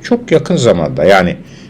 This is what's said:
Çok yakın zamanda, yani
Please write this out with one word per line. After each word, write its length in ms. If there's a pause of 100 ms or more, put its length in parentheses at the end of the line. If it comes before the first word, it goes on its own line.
Çok 300
yakın 240
zamanda, 480
yani 320 (340)